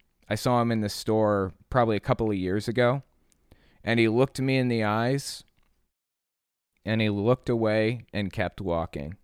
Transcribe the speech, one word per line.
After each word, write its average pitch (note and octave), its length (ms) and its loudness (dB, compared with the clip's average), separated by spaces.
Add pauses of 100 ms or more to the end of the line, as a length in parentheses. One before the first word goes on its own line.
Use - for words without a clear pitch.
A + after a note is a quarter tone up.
(280)
I G#2+ 60 -4
saw A#2+ 300 2
him A#2 80 0
in A2 100 0
the G#2 80 -2
store G#2 640 0 (160)
probably A2+ 260 2
a G2+ 40 0
couple A2+ 320 -2
of G#2 40 0
years F#2 320 -2
ago, B2 360 0 (800)
and A#2 160 0
he A2+ 80 6
looked B2 340 2
me C3 160 0
in B2+ 100 2
the A#2 160 0
eyes, A#2 600 -2 (1400)
and A2 180 0
he G#2+ 100 2
looked G#2 380 0
away A2+ 640 0
and G2 220 -4
kept F#2 280 -4
walking. E2 640 -4